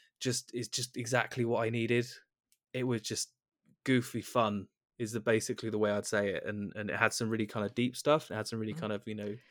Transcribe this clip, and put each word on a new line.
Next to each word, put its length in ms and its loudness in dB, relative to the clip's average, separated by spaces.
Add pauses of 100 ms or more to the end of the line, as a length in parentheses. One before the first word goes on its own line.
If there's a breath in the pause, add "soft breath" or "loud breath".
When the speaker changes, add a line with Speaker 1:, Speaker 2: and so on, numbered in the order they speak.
(200 soft breath)
Speaker 1:
just, 340 -4
is 140 -4
just 300 -6
exactly 480 0
what 200 2
I 60 0
needed. 340 2 (680)
It 80 -2
was 180 0
just 300 -6 (540)
goofy 360 2
fun 460 0 (320)
is 140 -4
the, 60 0
basically 520 2
the 80 0
way 100 4
I'd 160 0
say 240 2
it. 160 -2
And, 300 -4
and 160 -4
it 40 -2
had 160 6
some 160 -2
really 200 0
kind 180 -2
of 80 -4
deep 240 0
stuff. 320 2
It 60 -6
had 100 -2
some 140 -6
really 140 -4
Speaker 2:
Mm-hmm. 80 -8
Speaker 1:
kind 120 -2
of, 140 -4
you 80 -6
know, 200 -6 (160)